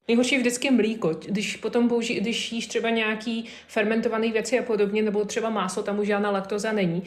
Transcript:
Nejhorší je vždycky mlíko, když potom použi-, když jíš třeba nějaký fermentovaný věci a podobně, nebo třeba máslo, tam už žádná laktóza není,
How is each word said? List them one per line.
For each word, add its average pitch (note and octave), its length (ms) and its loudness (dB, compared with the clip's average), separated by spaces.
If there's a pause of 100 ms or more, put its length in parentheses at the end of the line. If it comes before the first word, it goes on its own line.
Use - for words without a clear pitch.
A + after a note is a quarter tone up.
Nejhorší B3 260 4
je B3+ 60 2
vždycky B3 300 0
mlíko, A3 400 4 (160)
když G3+ 300 -4
potom A#3+ 320 0
použi-, A#3 320 0
když A3+ 320 -4
jíš A3+ 140 -6
třeba A3+ 240 -2
nějaký A3+ 540 -2 (240)
fermentovaný A3 640 0
věci A3 260 0
a G#3+ 40 0
podobně, G#3+ 400 2
nebo G#3 220 0
třeba A3 260 -2
máslo, G3+ 320 -2
tam G3+ 160 -2
už G#3 80 0
žádná G#3 240 2
laktóza G3+ 420 -2
není, F#3 340 0